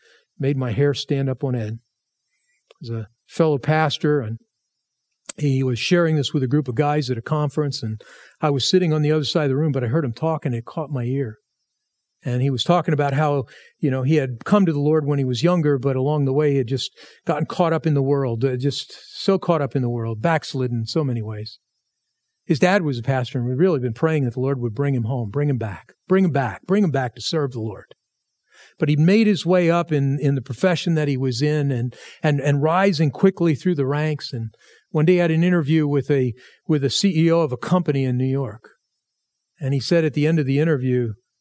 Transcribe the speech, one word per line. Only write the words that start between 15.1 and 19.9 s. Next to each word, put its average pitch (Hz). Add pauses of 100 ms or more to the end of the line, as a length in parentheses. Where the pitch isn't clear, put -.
he 135
was 127
younger, 156
but 127
along 143
the 135
way 147
he 139
had 123
just - (340)
gotten 160
caught 165
up 160
in 156
the 143
world, 135
uh, 127
just 135 (300)
so 196
caught 170
up 135
in 135
the 120
world, 113